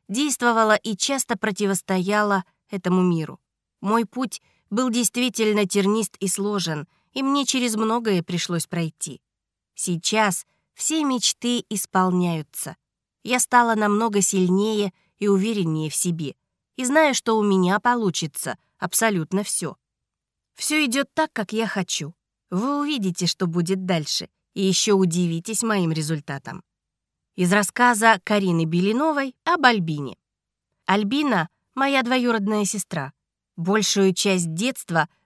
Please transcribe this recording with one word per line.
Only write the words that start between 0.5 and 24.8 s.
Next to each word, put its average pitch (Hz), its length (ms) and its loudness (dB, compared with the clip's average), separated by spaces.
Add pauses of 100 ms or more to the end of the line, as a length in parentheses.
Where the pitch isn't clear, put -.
и 214 220 -2
часто 254 420 -2
противостояла 196 1040 0 (260)
этому 185 340 0
миру. 165 360 0 (420)
Мой 220 240 0
путь - 380 -6 (260)
был 247 220 0
действительно 220 760 0
тернист 202 540 0
и 196 80 -4
сложен, 180 600 -4 (240)
и 262 100 -6
мне 277 240 0
через 247 300 0
многое 220 440 0
пришлось 170 460 -4
пройти. 165 540 -8 (560)
Сейчас 185 680 0 (300)
все 311 300 -2
мечты 240 640 0
исполняются. 180 1080 -2 (460)
Я 247 160 0
стала 240 380 4
намного 208 440 2
сильнее 196 720 2 (260)
и 202 100 0
увереннее 190 600 0
в 147 60 -8
себе. 160 400 -2 (420)
И 254 100 -4
знаю, 294 280 4
что 226 220 0
у 214 60 2
меня 190 360 4
получится 202 760 -2 (220)
абсолютно 190 640 0
все. - 340 -6 (800)
Все 302 320 0
идет 269 260 0
так, 311 180 0
как - 220 -6
я 220 140 0
хочу. 175 480 -4 (340)
Вы 262 320 -2
увидите, 220 460 -2
что 185 200 -2
будет 175 380 -2
дальше, 170 460 -4 (240)
и 202 80 -4
еще 190 320 2